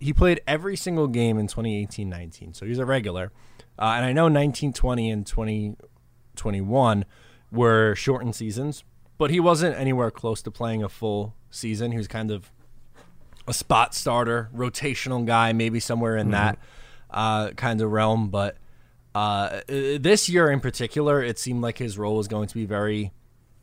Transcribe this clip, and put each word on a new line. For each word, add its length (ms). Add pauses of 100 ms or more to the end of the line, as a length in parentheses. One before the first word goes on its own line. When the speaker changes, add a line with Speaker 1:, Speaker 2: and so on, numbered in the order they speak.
Speaker 1:
he 140
played 320
every 280
single 320
game 320
in 80
twenty 340
eighteen 280
nineteen. 460
So 100
he's 140
a 80
regular. 440 (480)
Uh, 160
and 120
I 60
know 140
nineteen 460
twenty 380
and 160
twenty 500 (580)
twenty-one 680 (480)
were 420
shortened 400
seasons, 480 (360)
but 120
he 80
wasn't 380
anywhere 340
close 320
to 80
playing 320
a 60
full 460 (160)
season. 420
He 60
was 100
kind 220
of 200 (960)
a 60
spot 420
starter, 600
rotational 720
guy, 260
maybe 260
somewhere 380
in 120
Speaker 2:
Mm-hmm. 40
Speaker 1:
that, 260 (520)
uh, 400
kind 320
of 100
realm. 380
But, 260 (580)
uh, 540
this 600
year 220
in 80
particular, 640
it 160
seemed 240
like 160
his 180
role 200
was 100
going 220
to 80
be 80
very 480 (500)